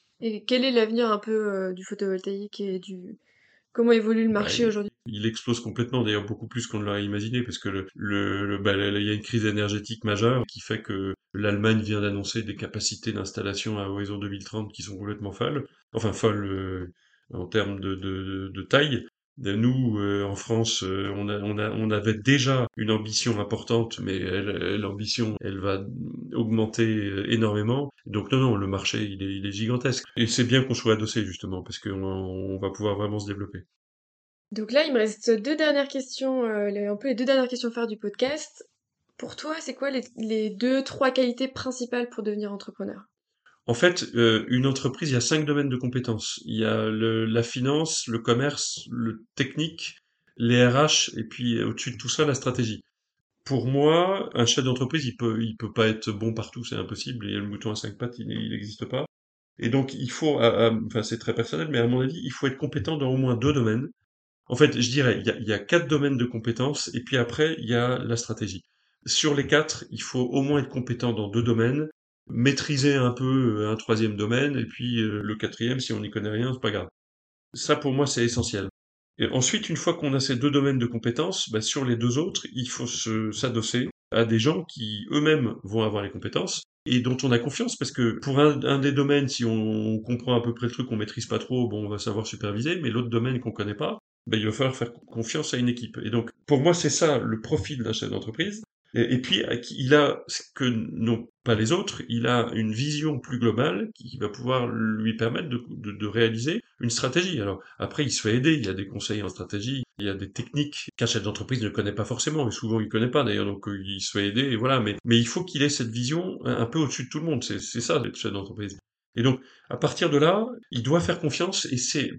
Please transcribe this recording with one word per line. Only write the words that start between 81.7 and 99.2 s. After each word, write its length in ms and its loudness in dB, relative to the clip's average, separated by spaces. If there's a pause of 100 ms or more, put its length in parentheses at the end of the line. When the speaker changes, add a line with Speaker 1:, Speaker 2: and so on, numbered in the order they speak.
Speaker 2:
les 100 2
deux 220 2
autres, 360 -2
il 140 -4
faut 180 -8
se, 460 -2
s'adosser 560 0 (240)
à 140 4
des 140 4
gens 260 2
qui 460 -8
eux-mêmes 420 4 (100)
vont 200 0
avoir 200 0
les 80 -6
compétences 520 -4 (220)
et 140 4
dont 240 2
on 80 4
a 80 6
confiance, 380 -2
parce 140 -4
que 280 2
pour 200 2
un, 240 8
un 160 2
des 120 4
domaines, 380 4
si 160 -2
on, 500 2
on 40 0
comprend 360 0
à 60 4
peu 120 0
près 140 -4
le 60 -6
truc, 180 -4
on 60 0
maîtrise 300 -6
pas 120 -2
trop, 300 0
bon, 160 -4
on 40 -6
va 80 -4
savoir 300 -4
superviser, 540 -2
mais 80 -2
l'autre 200 0
domaine 300 2
qu'on 140 -4
connaît 200 -4
pas, 260 -6 (260)
ben, 120 2
il 80 0
va 60 2
falloir 240 0
faire 160 -4
confiance 640 -6
à 40 0
une 120 4
équipe. 340 -4
Et 60 -4
donc, 200 0 (160)
pour 140 6
moi, 140 6
c'est 160 0
ça 300 4
le 200 0
profil 440 -2
d'un 100 -2
chef 160 -4
d'entreprise. 540 -4 (300)
Et, 220 4
et 60 2